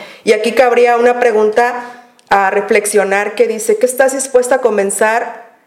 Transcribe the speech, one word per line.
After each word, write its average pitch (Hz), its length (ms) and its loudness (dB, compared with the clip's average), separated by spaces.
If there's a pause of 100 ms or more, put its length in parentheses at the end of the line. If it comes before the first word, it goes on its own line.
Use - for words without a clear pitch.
(240)
Y 208 80 0
aquí 220 220 0
cabría 240 420 4
una 247 240 2
pregunta 240 760 0 (320)
a 196 200 2
reflexionar 202 880 0
que 240 100 2
dice, 220 320 -2
¿qué 254 80 0
estás 254 280 0
dispuesta 247 420 0
a - 40 -2
comenzar 220 920 -2 (160)